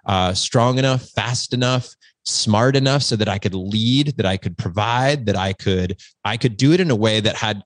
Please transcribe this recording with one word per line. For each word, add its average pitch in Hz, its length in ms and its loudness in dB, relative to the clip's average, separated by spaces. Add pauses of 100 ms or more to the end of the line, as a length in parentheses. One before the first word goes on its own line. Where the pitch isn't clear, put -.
uh, 92 260 0
strong 123 460 0
enough, 131 320 0
fast 120 420 -6
enough, 127 420 -2 (300)
smart 120 520 2
enough 135 260 2
so 120 140 -2
that 104 120 0
I 98 80 -2
could 98 180 -4
lead, 113 640 0
that 107 80 0
I 95 120 0
could 90 200 -8
provide, 117 720 0
that 98 100 0
I 95 160 -2
could, 92 480 -2 (240)
I 107 120 -2
could 113 200 -2
do 135 160 4
it 180 60 4
in 180 100 0
a 127 60 2
way 110 240 2
that 107 160 0
had, 107 320 -4